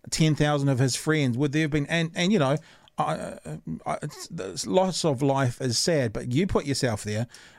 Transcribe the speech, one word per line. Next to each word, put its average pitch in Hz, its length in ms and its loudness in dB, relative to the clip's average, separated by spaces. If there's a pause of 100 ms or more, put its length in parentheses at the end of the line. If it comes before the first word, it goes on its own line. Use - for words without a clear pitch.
(100)
ten 156 240 4
thousand 147 340 2
of 135 100 2
his 127 160 2
friends. 143 440 0
Would 143 140 0
there 156 100 2
have 156 80 0
been, 147 160 0
and, 165 280 -2
and, 180 200 2
you 208 40 4
know, 143 200 2 (400)
I, 156 400 -4 (480)
I, 151 160 -4
it's, 151 260 -12
the 98 380 -8
loss 190 400 2
of 139 160 0
life 135 400 2
is 123 160 0
sad, 139 340 2
but 127 200 -6
you 165 140 2
put 190 200 0
yourself 127 360 -2
there, 107 260 -4 (300)